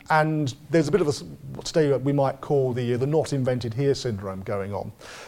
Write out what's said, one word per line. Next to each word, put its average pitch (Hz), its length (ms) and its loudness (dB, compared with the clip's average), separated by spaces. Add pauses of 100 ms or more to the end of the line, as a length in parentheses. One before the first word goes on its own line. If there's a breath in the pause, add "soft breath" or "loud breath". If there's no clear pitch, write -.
and 156 460 2 (140)
there's 160 180 4
a 151 40 0
bit 185 100 4
of 160 60 2
a - 20 2
s-, - 140 -4 (320)
what - 100 -12
today 151 320 2
we 139 160 0
might 135 260 0
call 135 320 2
the, 120 220 0
uh, 123 40 0
the 131 100 0
not 151 260 0
invented 127 400 0
here 139 220 2
syndrome 98 480 -6
going 101 300 -4
on. 104 200 -6 (340 loud breath)